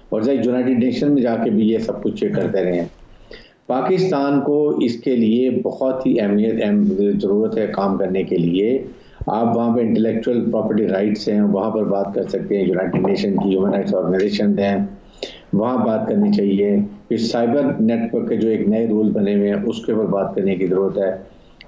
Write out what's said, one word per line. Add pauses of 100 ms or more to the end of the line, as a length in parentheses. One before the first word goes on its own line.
(140)
और
यूनाइटेड
nation
में
जाके
भी
ये
सब
कुछ
check
करते
रहे
हैं। (800)
पाकिस्तान
को
इसके
लिए
बहुत
ही
अहमियत,
अहम (320)
ज़रूरत
है
काम
करने
के
लिए। (400)
आप
वहाँ
पे
intellectual
property
rights
हैं,
वहाँ
पर
बात
कर
सकते
हैं,
United
नेशन
की
human
rights
ऑर्गेनाइजेशन
हैं, (540)
वहाँ
बात
करनी
चाहिए।
फिर
साइबर
network
के
जो
एक
नए
रूल
बने
हुए
हैं,
उसके
ऊपर
बात
करने
की
ज़रूरत
है। (400)